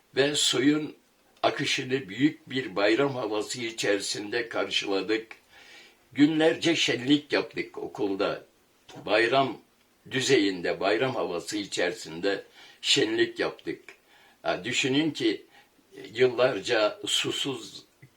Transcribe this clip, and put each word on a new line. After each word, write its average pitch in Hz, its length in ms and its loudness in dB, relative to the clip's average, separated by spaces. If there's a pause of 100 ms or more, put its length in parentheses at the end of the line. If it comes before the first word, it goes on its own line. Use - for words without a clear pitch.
(160)
ve 143 180 2
suyun 147 600 0 (500)
akışını 131 640 -2
büyük 131 420 0
bir 123 260 -6
bayram 117 380 4
havası 107 460 -4
içerisinde 110 880 -4
karşıladık. 98 800 -2 (840)
Günlerce 160 640 4
şenlik 135 560 0
yaptık 95 460 -4
okulda. 95 680 -4 (640)
Bayram 117 520 4 (520)
düzeyinde, 98 680 2
bayram 110 340 0
havası 87 420 -4
içerisinde 90 880 -4 (380)
şenlik 113 560 2
yaptık. - 440 -6 (640)
Ya 82 200 -2
düşünün 139 460 0
ki 117 360 -2 (680)
yıllarca 117 920 2
susuz, - 760 -4 (340)